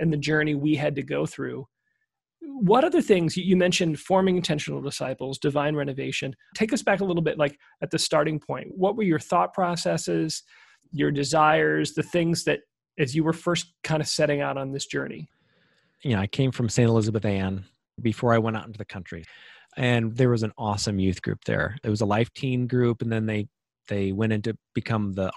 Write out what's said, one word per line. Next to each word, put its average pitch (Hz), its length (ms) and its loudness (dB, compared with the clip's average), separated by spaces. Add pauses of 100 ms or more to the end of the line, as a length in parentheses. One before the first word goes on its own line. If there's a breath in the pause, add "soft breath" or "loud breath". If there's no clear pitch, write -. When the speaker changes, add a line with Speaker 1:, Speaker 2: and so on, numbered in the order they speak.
Speaker 1:
and 165 120 2
the 151 60 -2
journey 151 380 0
we 151 180 0
had 147 220 -2
to 143 80 -2
go 143 200 -2
through. 127 420 -8 (760)
What 262 440 2
other 339 180 2
things, 170 340 2
you, 180 80 -2
you 185 120 4
mentioned 175 420 2
forming 190 380 2
intentional 147 440 -2
disciples, 135 580 -6
divine 147 360 0
renovation. 135 600 -4 (200 soft breath)
Take 220 180 0
us 262 100 0
back 196 180 2
a 202 40 -2
little 170 180 0
bit, 156 160 0
like, 147 200 0 (240 soft breath)
at 165 80 -4
the 165 80 0
starting 156 400 0
point. 139 320 -8
What 190 260 0
were 220 60 -2
your 165 160 2
thought 180 360 0
processes, 170 880 -2 (500 soft breath)
your 147 180 0
desires, 156 840 2
the 156 80 0
things 170 420 0
that, 147 160 0 (380)
as 135 160 0
you 160 100 2
were 160 80 2
first 165 420 -4 (100)
kinda 156 200 0
setting 147 360 0
out 139 160 -2
on 135 160 -6
this 139 140 -6
journey? 143 420 -8 (760)
Speaker 2:
You 131 120 0
know, 98 60 2
I 98 60 0
came 131 260 0
from 120 160 -2
Saint 117 200 4
Elizabeth 110 360 2
Ann 95 400 -2 (360)
before 113 320 0
I 117 60 6
went 110 180 0
out 104 100 -10
into 107 120 -14
the 101 60 -12
country. 87 400 -12 (520 loud breath)
And 117 400 2
there 127 140 6
was 113 120 2
an 107 140 -2
awesome 104 420 -2
youth 95 240 2
group - 220 -4
there. - 400 -2
It 113 60 0
was 107 100 0
a 110 60 2
life 107 280 2
teen 127 320 -2
group, 120 360 0
and 113 100 -2
then 110 140 0
they, 107 220 -2 (400)
they 98 240 0
went 110 200 0
into 107 240 -2 (180)
become 107 380 -2
the 95 240 -2